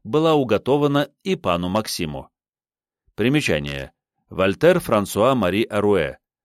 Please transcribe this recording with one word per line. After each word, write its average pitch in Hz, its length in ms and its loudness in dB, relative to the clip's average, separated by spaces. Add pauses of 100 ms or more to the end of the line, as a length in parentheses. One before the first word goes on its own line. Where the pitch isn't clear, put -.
была 156 320 0
уготована 143 760 0 (140)
и 190 120 -2
пану 87 320 -2
Максиму. 85 640 -6 (840)
Примечание. 78 760 -2 (380)
Вольтер 98 500 2
Франсуа 107 540 0
Мари 101 300 0
Аруэ, 101 520 0 (280)